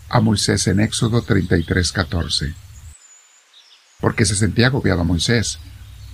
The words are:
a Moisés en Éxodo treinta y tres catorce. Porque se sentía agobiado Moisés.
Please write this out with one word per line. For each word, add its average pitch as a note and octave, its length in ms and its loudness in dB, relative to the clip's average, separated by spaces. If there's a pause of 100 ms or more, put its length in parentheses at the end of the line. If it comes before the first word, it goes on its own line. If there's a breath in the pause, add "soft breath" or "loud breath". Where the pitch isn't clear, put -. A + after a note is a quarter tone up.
a A#2+ 120 4
Moisés G#2+ 440 2
en G2 140 2
Éxodo A2+ 420 0
treinta F#2 340 2
y E2+ 80 2
tres F2 280 0
catorce. D#2 640 -4 (1400)
Porque G#2 260 2
se F#2+ 100 0
sentía G#2+ 320 2
agobiado G2 360 2
Moisés. F#2 560 0 (540)